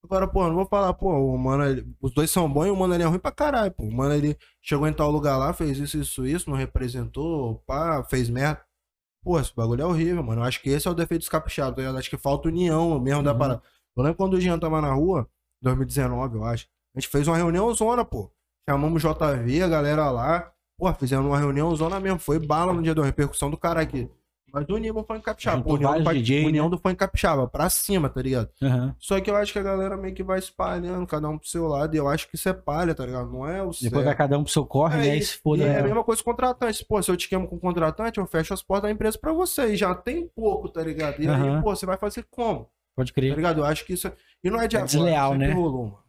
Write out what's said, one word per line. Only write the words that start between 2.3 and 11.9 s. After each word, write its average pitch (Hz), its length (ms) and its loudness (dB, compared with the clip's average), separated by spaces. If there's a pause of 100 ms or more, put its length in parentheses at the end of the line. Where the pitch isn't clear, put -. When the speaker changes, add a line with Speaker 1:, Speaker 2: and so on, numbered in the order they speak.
Speaker 1:
são 165 200 2
bons 147 140 2
e 196 60 2
o 196 40 2
mano, 185 180 2
ele 170 100 2
é - 20 2
ruim 170 140 2
pra 277 120 -4
caralho, 254 400 0
pô. - 120 -10
O 107 100 -4
mano, 135 200 0
ele 147 220 0 (260)
chegou 147 260 0
em 151 60 0
tal 147 180 0
lugar 143 260 2
lá, 143 160 0
fez 143 240 -2
isso, 143 200 -6
isso, 135 280 -4
isso, 160 240 -4
não 139 80 -2
representou, 127 1080 -4
pá, 147 360 -2
fez 123 260 0
merda. 139 320 -2 (600)
Pô, 175 160 2
esse - 160 -4
bagulho 120 280 0
é - 20 -2
horrível, 170 380 0
mano. 113 180 -2
Eu 120 40 0
acho 127 160 -2
que 131 100 -4
esse 151 160 0
é 180 40 0
o 170 40 -2
defeito 165 260 -2
dos - 80 -10
capixabas, 143 460 -2
tá 131 60 -6
ligado? 131 180 -4